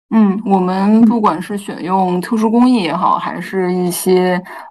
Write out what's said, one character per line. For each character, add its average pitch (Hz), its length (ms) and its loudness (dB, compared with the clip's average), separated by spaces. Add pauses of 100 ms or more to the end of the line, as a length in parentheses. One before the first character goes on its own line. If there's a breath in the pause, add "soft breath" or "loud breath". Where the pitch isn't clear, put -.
(140)
嗯， 214 320 2
我 196 140 2
们 190 460 2
不 226 160 2
管 190 200 0
是 208 160 -8
选 202 240 -10
用 180 380 0
特 180 160 -4
殊 220 160 0
工 240 160 4
艺 240 160 2
也 160 100 -2
好， - 240 0
还 - 240 -8
是 180 320 -2
一 180 180 -2
些， 180 500 0 (300 loud breath)